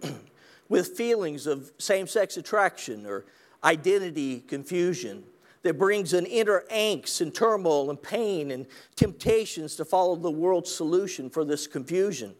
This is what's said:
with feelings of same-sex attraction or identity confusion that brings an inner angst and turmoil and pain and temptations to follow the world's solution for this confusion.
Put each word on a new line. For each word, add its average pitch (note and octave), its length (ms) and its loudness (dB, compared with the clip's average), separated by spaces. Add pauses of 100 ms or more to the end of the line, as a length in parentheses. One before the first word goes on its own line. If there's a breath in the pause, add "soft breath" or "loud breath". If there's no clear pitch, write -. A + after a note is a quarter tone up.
(680 soft breath)
with F3+ 280 0
feelings F#3+ 500 -2
of C#3 300 -4
same-sex F#3+ 600 0
attraction E3 680 -2
or G2+ 200 -6 (380 soft breath)
identity D#3 800 0
confusion C#3 800 -2 (380 soft breath)
that D#3+ 180 0
brings F#3+ 340 2
an F3+ 120 4
inner G#3 460 2
angst G#3+ 500 0
and D#3 120 -2
turmoil F3 560 2
and C#3+ 120 -8
pain G3 500 -2
and C3 160 -8 (280 loud breath)
temptations G#3 800 0
to D#3 100 -6
follow F#3 300 4
the E3 140 -2
world's E3+ 440 2
solution E3+ 560 -2
for D#3 160 -2
this D3 220 -2
confusion. C#3+ 720 -4